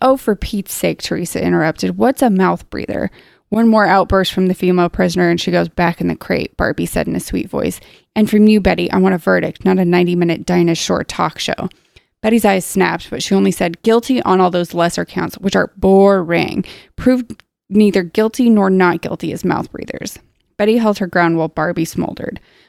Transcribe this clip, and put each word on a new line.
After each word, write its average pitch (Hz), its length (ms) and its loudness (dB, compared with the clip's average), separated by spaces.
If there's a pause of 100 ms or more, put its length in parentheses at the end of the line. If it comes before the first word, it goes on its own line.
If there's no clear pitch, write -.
"Oh, 262 140 4
for 226 180 -2
Pete's - 400 -6
sake," - 260 -4
Teresa - 400 -6
interrupted. 175 560 -2
"What's 226 240 0
a 262 80 2
mouth 185 420 0
breather?" - 420 -6 (380)
"One 226 180 2
more 220 180 4
outburst 190 460 2
from 185 160 0
the 180 60 0
female 180 340 2
prisoner 175 420 0
and 170 100 0
she 180 120 -2
goes 170 160 0
back 170 320 -2
in 175 80 -2
the 170 80 -4
crate," - 400 -6
Barbie - 300 -2
said - 200 -4
in - 80 -4
a 185 60 -4
sweet - 280 -6
voice. - 300 -4 (380)
"And 214 120 2
from 214 200 4
you, 214 120 6
Betty, 180 300 0
I 185 60 -2
want 185 180 2
a 180 40 -2
verdict, 175 460 -2
not 185 140 2
a 185 60 2
ninety-minute 175 600 0
Dinah 175 300 2
Shore 165 300 -2
talk - 340 -4
show." - 300 -6 (520)
Betty's 220 240 2
eyes 196 200 2
snapped, 175 460 -2
but 135 120 -8
she - 140 0
only 196 160 2
said, 170 300 -4
"Guilty 233 400 2
on 190 180 2
all 180 100 2
those 175 240 -4
lesser 170 300 -2
counts, 170 340 -8
which 190 160 -4
are 185 220 0
boring. 190 880 2 (320)
Proved 254 480 -2 (260)
neither 202 320 4
guilty 220 480 0
nor 202 200 4
not 180 320 2
guilty 160 300 -6
as - 120 -8
mouth 160 260 -2
breathers." - 480 -12 (380)
Betty 214 220 2
held 214 200 0
her 196 80 -2
ground 170 320 0
while 160 100 -2
Barbie 165 360 -4
smoldered. - 560 -8 (280)